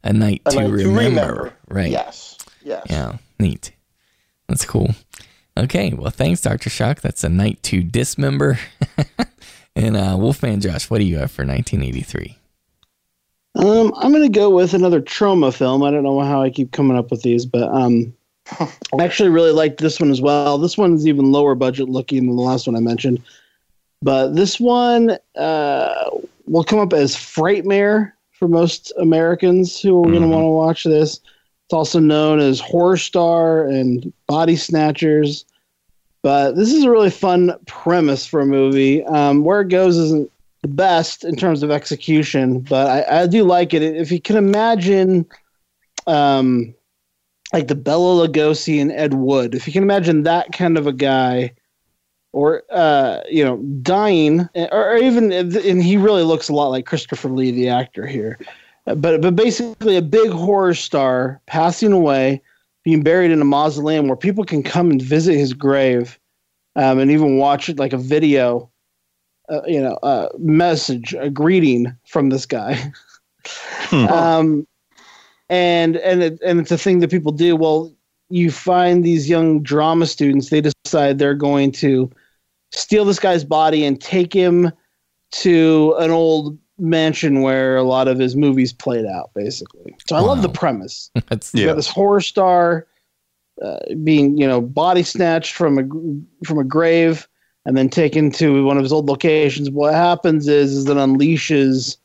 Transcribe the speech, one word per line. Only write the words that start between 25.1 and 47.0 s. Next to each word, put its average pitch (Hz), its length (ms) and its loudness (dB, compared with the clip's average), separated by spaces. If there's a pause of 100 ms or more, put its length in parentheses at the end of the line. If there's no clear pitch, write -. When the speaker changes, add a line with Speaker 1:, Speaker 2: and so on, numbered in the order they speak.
Speaker 3:
uh, 151 760 -4 (360)
will 160 180 0
come 214 140 0
up 190 140 0
as 143 240 0
Frightmare 202 960 0 (180)
for - 180 -4
most 165 500 0
Americans 175 840 2
who 190 200 4
are 170 60 4
gonna 165 140 2
Speaker 4:
Mm-hmm. 165 100 4
Speaker 3:
wanna 160 220 2
watch 160 320 0
this. 151 360 2 (460)
It's - 80 -6
also 160 240 0
known 151 420 4
as 135 200 2
Horror 175 360 2
Star 165 680 0
and 127 440 -2 (160)
Body 165 300 0
Snatchers. 151 880 0 (800)
But 139 340 0
this 214 160 2
is 311 100 4
a 254 80 4
really 214 200 4
fun 180 460 0 (100)
premise 165 600 -2
for 156 140 -2
a 139 60 0
movie. 135 580 2
Um, 147 400 2
where 196 160 2
it 190 80 -2
goes 180 280 2
isn't 156 320 0 (340)
the - 60 -8
best 165 560 -2
in 165 120 -6
terms 160 260 0
of 147 80 -2
execution, 143 880 -2
but 135 480 0
I, 165 140 2
I 180 60 2
do 208 160 4
like 175 280 2
it. 156 100 0
If 160 280 -4
you 175 100 -2
can 220 160 0
imagine, 196 880 2 (840)
um, 131 680 0 (800)